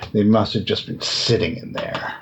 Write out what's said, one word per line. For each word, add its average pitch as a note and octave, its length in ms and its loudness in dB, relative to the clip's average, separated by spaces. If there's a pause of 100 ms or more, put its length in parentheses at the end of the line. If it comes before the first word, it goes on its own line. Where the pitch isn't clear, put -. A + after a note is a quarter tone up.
(120)
They G#2 100 4
must G#2+ 320 4
have G2 100 0
just - 220 -2
been - 140 -8
sitting - 560 0
in - 160 -12
there. - 500 -6